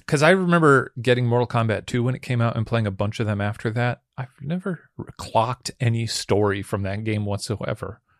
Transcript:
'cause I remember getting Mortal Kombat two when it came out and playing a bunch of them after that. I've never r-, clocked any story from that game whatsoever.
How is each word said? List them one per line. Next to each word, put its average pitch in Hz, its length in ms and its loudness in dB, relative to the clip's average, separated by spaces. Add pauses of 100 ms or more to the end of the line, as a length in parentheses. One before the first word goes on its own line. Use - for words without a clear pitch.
'cause 147 160 2
I 160 80 8
remember 170 720 4
getting 123 260 2
Mortal 120 200 2
Kombat 110 380 0
two 123 180 -2
when 127 120 0
it - 80 -10
came 120 180 -2
out 117 160 0
and 107 100 -2
playing 117 200 0
a 98 40 0
bunch 104 300 -2
of 110 60 -2
them 101 160 0
after 104 300 -4
that. 120 280 -2 (160)
I've 127 120 -10 (120)
never 170 480 -6 (100)
r-, 117 60 -10 (140)
clocked - 600 -2
any 113 280 0
story 101 560 0
from 98 220 -4
that 101 200 -6
game 107 220 -2
whatsoever. 101 760 -6 (200)